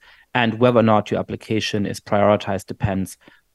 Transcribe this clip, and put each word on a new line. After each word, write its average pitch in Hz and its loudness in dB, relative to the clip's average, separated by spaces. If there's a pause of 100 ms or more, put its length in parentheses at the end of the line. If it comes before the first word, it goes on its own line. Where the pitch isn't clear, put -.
(360)
and 113 0
whether 123 4
or 107 4
not 107 2
your 98 -2
application 104 -4
is - -8
prioritized 101 0
depends 95 -6 (360)